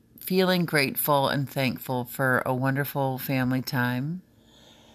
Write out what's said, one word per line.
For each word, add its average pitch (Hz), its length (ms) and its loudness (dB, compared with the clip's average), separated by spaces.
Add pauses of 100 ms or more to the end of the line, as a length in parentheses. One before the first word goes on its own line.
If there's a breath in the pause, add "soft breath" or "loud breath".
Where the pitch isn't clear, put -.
(180)
feeling 185 460 2
grateful 139 640 2
and 139 200 -2
thankful 127 560 -2
for 127 420 0
a 131 80 0
wonderful 135 640 -2
family 131 440 0
time. 127 600 -2 (720 soft breath)